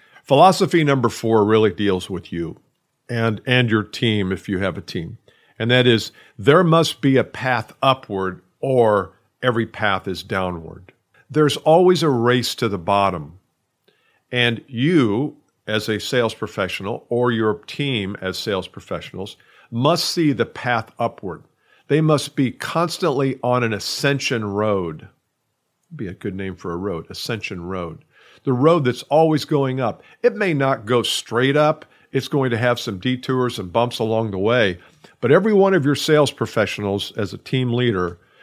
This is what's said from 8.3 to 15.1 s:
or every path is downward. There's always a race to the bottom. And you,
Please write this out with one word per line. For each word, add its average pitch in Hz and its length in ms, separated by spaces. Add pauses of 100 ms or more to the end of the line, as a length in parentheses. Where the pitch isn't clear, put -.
or 110 540 (280)
every 117 240
path 101 420
is 90 140
downward. 90 720 (360)
There's 151 300
always 175 460
a 156 60
race 123 460
to 117 140
the 98 80
bottom. 90 640 (920)
And 120 360
you, 127 680 (300)